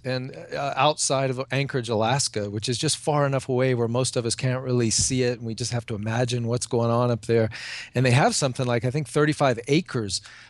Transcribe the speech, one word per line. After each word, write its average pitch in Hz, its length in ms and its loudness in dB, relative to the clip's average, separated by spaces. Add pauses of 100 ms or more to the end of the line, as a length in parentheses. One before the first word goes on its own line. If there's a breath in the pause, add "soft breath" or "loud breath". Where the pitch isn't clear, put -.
in, 127 280 -6 (220)
uh, 143 180 -4
outside 135 540 2
of 123 100 -4 (120)
Anchorage, 131 400 -2
Alaska, 110 580 0
which 104 180 -4
is 120 120 0
just 156 180 0
far 147 300 2
enough 135 200 -2
away 127 280 2
where 117 140 0
most 123 280 -2
of 120 80 0
us 117 100 -2
can't 131 300 -2
really 123 240 2
see 127 340 2
it, 123 140 0
and 117 100 -10
we 113 80 -6
just 113 160 -6
have 120 140 -4
to 117 100 -8
imagine 117 520 -2
what's 120 200 -2
going 117 240 2
on 120 200 2
up 117 160 -2
there. 113 240 4 (440 loud breath)
And 127 120 4
they 123 60 4
have 185 220 6
something 131 300 -2
like, 120 220 0
I 123 40 -2
think, 147 160 -2
thirty-five 147 600 2
acres 131 540 0 (280 loud breath)